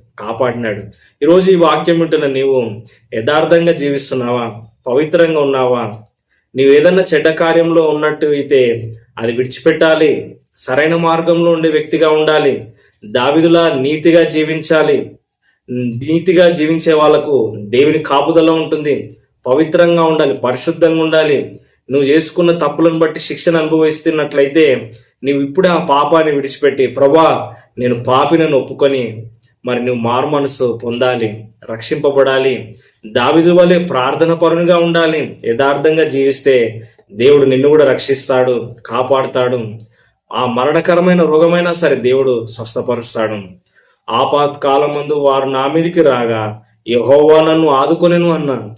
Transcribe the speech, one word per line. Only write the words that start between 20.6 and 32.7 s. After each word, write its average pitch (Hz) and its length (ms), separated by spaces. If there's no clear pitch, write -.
ఉండాలి. 156 480
నువ్వు 139 160
చేసుకున్న 160 440
తప్పులను 160 480
బట్టి 156 200
శిక్షను 165 380
అనుభవిస్తున్నట్లయితే, 151 1300
నీవు 139 180
ఇప్పుడే 180 280
ఆ 165 160
పాపాన్ని 151 460
విడిచిపెట్టి, 139 560
"ప్రభా, 147 680
నేను 123 260
పాపినని" 147 520
ఒప్పుకొని, 127 720
మరి 120 200
నువ్వు 123 160
మారు 123 260
మనసు 135 560
పొందాలి, 120 640
రక్షింపబడాలి. 135 1040